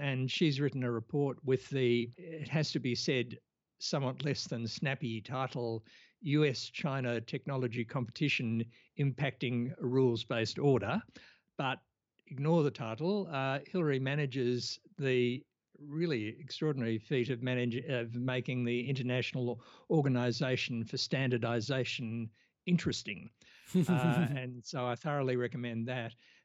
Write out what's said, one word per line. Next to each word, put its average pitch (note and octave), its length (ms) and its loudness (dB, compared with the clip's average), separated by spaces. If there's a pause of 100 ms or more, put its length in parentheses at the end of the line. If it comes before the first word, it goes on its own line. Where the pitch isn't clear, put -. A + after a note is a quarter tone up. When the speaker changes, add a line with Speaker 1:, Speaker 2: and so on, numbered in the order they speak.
Speaker 1:
And C3 300 0
she's D3 280 2
written C#3 240 0
a B2 80 0
report C3 540 0
with C3 240 2
the, A#2+ 480 4
it D#3 300 -10
has D3 240 0
to C#3+ 80 -2
be A#2+ 160 0
said, A#2+ 420 -2 (400)
somewhat C3 480 -2
less C#3 200 -2
than A#2 220 -4
snappy A#2+ 540 -4
title, A#2+ 640 -4 (360)
U D3+ 240 4
S C3 260 0
China B2+ 500 -2
Technology B2+ 640 -4
Competition A#2+ 800 -2 (340)
Impacting C3 800 0
a C3+ 60 -4
Rules-Based A#2+ 720 2
Order. C3 420 4 (580)
But C3 200 -2 (480)
ignore D3+ 380 2
the C#3+ 80 2
title. D3 600 -2
Uh, C3+ 280 0 (120)
Hilary D3+ 280 2
manages C3 800 0 (180)
the B2 460 2 (360)
really C#3+ 600 -2
extraordinary C3 580 0
feat B2 320 0
of A#2+ 140 -4
manage-, B2 440 0
of A#2+ 280 -2
making B2+ 500 -2
the A#2+ 240 0
International B2 720 -2 (300)
Organisation B2 920 2
for B2+ 140 -6
Standardisation A#2+ 1300 0 (360)
interesting. - 720 0
Speaker 2:
<laughs> - 40 -20 (500)
Speaker 1:
Uh, E3 440 4
and B2 300 -6
so B2+ 240 -2
I A#2+ 80 0
thoroughly C#3 400 0
recommend A#2+ 540 -2
that. A#2+ 240 -6 (320)